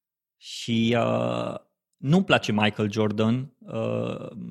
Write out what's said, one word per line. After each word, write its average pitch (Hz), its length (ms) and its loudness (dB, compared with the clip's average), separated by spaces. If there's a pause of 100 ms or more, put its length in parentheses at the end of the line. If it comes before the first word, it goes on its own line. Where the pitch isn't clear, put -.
(360)
Și, 113 640 0
uh, 117 560 0 (420)
nu-mi 175 280 2
place 123 280 2
Michael 107 400 2
Jordan, 110 680 0
uh, 117 720 -6 (220)